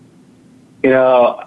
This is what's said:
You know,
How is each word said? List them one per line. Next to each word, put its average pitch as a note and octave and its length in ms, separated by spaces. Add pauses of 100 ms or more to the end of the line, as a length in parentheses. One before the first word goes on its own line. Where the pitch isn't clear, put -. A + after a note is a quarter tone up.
(840)
You C3+ 80
know, B2+ 560